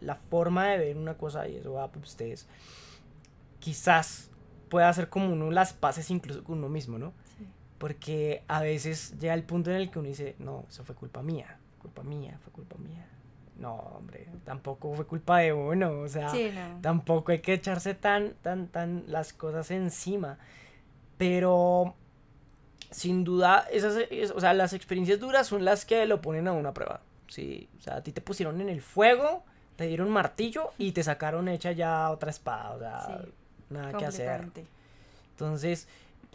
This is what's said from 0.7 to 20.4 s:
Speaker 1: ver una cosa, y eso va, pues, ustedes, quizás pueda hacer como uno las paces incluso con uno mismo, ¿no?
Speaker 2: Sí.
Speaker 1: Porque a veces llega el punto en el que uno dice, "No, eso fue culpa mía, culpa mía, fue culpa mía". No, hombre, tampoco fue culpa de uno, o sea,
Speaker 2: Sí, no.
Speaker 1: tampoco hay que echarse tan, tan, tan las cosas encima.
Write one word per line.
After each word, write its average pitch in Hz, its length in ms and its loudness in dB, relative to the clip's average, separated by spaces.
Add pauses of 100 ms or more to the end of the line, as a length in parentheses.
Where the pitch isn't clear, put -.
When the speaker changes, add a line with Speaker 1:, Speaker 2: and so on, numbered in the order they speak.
Speaker 1:
ver 147 180 0
una 156 200 -6
cosa, 151 300 -6
y 135 100 -10
eso 135 160 -10
va, 135 180 -6
pues, 143 180 -16
ustedes, - 380 -10 (1120)
quizás - 720 0 (400)
pueda 170 200 8
hacer 170 200 2
como 190 220 2
uno 156 200 0
las 185 220 4
paces 156 360 -2
incluso 147 340 -4
con 165 160 -6
uno 139 100 -4
mismo, 123 280 -6
¿no? 147 160 -10 (240)
Speaker 2:
Sí. 214 80 -16 (320)
Speaker 1:
Porque 151 680 -4
a 156 140 0
veces 156 580 -4
llega 165 140 0
el 165 100 0
punto 170 280 -2
en 185 60 0
el 190 140 -2
que 165 80 -8
uno 143 100 -6
dice, 139 300 -8
"No, 131 300 -10
eso - 140 -18
fue 131 120 -16
culpa 123 260 -12
mía, 156 360 -6 (240)
culpa - 220 -18
mía, 147 400 -10
fue - 100 -20
culpa - 240 -18
mía". 165 300 -16 (500)
No, 117 180 -10
hombre, - 520 -16 (180)
tampoco 135 480 -8
fue 151 120 -6
culpa 170 340 2
de 160 140 6
uno, 151 460 0
o 147 80 -8
sea, 147 240 -4
Speaker 2:
Sí, 233 220 0
no. 175 280 -10
Speaker 1:
tampoco 165 500 2
hay 165 80 2
que 185 140 0
echarse 190 400 -2
tan, 208 480 2
tan, 185 260 -4
tan 170 400 -4
las 156 260 -4
cosas 156 380 -6
encima. 185 680 -4 (800)